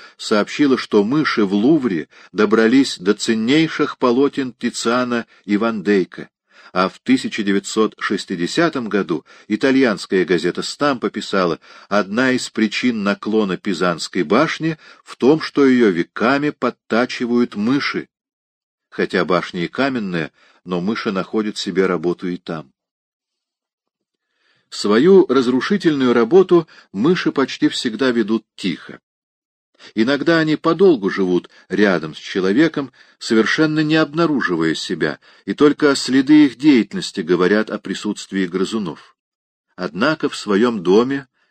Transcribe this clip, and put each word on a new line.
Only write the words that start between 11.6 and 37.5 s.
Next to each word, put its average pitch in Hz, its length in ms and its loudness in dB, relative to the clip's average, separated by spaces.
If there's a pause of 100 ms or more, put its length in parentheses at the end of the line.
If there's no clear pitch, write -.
«Одна 104 440 0
из - 180 -4
причин 110 540 -2
наклона 101 520 0
Пизанской 87 680 -4
башни 156 540 -2 (260)
в - 100 -20
том, 151 260 4
что - 240 0
её 123 260 4
веками 123 600 -2
подтачивают 120 1040 -2
мыши». 107 540 -4 (800)
Хотя 92 360 -2
башня 87 400 -4
и 82 40 -6
каменная, 101 640 -4 (320)
но 90 160 -6
мыши 107 320 -6
находят 104 440 -4
себе 95 300 -2
работу 87 400 -4
и 90 100 -6
там. 80 360 -12 (2000)
Свою 147 580 4
разрушительную 131 840 0
работу 165 560 4 (240)
мыши 156 400 0
почти 139 360 0
всегда 127 440 -2
ведут 110 320 -2 (100)
тихо. 71 460 -10 (960)
Иногда 143 440 2
они 156 180 0
подолгу 165 540 2
живут 90 400 -2 (180)
рядом 90 460 0
с - 40 -20
человеком, 127 720 -2 (260)
совершенно 151 640 0
не 156 160 0
обнаруживая 143 800 0
себя, 80 440 -6 (260)
и 101 100 -4
только 143 420 2
следы 139 500 4
их 127 100 -2
деятельности 104 680 0
говорят 90 480 0